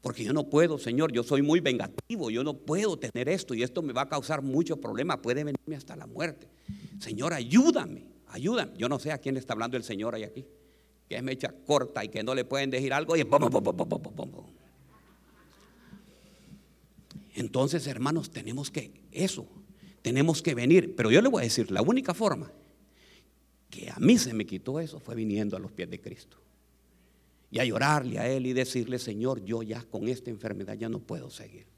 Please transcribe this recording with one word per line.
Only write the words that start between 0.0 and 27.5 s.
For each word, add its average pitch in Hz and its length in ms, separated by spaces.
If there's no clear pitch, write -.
Porque 120 220
yo 107 100
no 143 160
puedo, 151 280
Señor, 131 340
yo 117 120
soy 139 180
muy 147 180
vengativo, 139 680
yo 117 140
no 147 120
puedo 175 440
tener 127 300
esto 180 240
y 117 100
esto 127 180
me 143 120
va 123 80
a 139 80
causar 147 320
mucho 147 360
problema, 123 440
puede 127 220
venirme 147 320
hasta - 200
la 151 100
muerte. - 440
Señor, - 340
ayúdame, 151 720
ayúdame". 196 500
Yo 117 120
no 139 100
sé 151 120
a 147 60
quién 135 180
le 131 40
está 123 140
hablando 117 240
el 117 60
Señor 110 300
ahí 110 100
aquí, 131 220
que - 60
es 123 80
mecha 131 300
corta 127 380
y 110 60
que 107 140
no 123 120
le 127 100
pueden 135 240
decir 131 240
algo 156 220
y 160 60
es 135 40
pum, 143 140
pum, 120 120
pum, 110 120
pum, - 120
pum, - 120
pum, - 120
pum, - 180
pum. - 140
Entonces, 131 520
hermanos, 139 420
tenemos 131 400
que, - 220
eso, - 360
tenemos 139 400
que 160 100
venir. 139 420
Pero 113 140
yo 156 100
le 247 100
voy 226 120
a 123 40
decir, 110 260
la 95 100
única 220 320
forma 185 380
que - 160
a - 100
mí 220 200
se 120 160
me 107 100
quitó 123 340
eso 160 200
fue 113 160
viniendo 104 420
a - 20
los 90 120
pies 87 180
de 87 100
Cristo. - 380
Y - 80